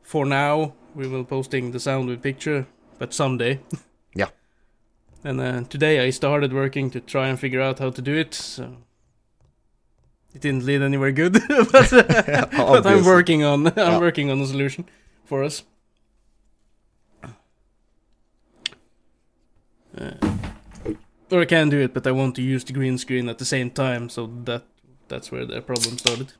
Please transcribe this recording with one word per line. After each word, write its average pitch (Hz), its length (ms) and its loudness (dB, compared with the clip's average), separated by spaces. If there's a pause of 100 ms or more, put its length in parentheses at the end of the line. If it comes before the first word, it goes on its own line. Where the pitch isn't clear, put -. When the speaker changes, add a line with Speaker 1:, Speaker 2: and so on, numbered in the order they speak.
Speaker 1:
For 147 240 -2
now, 143 460 0 (240)
we 135 100 -8
will 131 200 -6
posting 131 480 -4
the 123 80 -8
sound 135 260 -2
with 123 140 -6
picture, 139 440 -4 (320)
but 120 160 -10
someday. 131 520 -2
<laughs> - 500 -16
Speaker 2:
Yeah. 95 140 -2 (960)
Speaker 1:
And, 131 160 -6
uh, 127 280 -4
today 147 380 2
I 131 40 0
started 143 420 0
working 135 380 -2
to 120 100 -10
try 135 260 -2
and 131 100 -2
figure 127 240 -4
out 135 180 -2
how 131 120 -2
to 127 100 -12
do 143 140 -2
it, 160 180 -2
so 123 440 -12 (1600)
it 135 80 -20
didn't 135 240 -2
lead 139 160 0
anywhere 139 300 0
good. 165 220 2
<laughs> 247 400 4
But, 262 180 8
uh, 254 120 8
Speaker 2:
<laughs> - 40 2
Speaker 1:
but - 480 2
I'm - 60 2
Speaker 2:
Obviously. 196 400 6
Speaker 1:
working 175 420 6
on, 147 240 2
<laughs> - 0 -
I'm 170 80 2
Speaker 2:
Yeah. 170 240 2
Speaker 1:
working 160 320 0
on 135 80 -2
a 139 80 -2
solution 139 380 -4 (400)
for 139 180 -4
us. 143 200 -8 (4000)
Uh, - 140 -12 (1200)
or 180 100 4
I 165 40 4
can 160 240 4
do 143 120 2
it, 123 120 0
but - 140 -4
I 131 40 2
want 131 240 0
to 127 60 -6
use 131 220 -2
the 131 100 -12
green 131 240 -2
screen 123 320 -4
at 113 80 -10
the 127 80 -12
same 127 260 -2
time, 123 380 -2
so 113 200 -10 (160)
that 120 180 -6 (500)
that's - 180 -12
where 123 140 -8
the 120 160 -10
problem 120 380 -4
started. 127 400 -4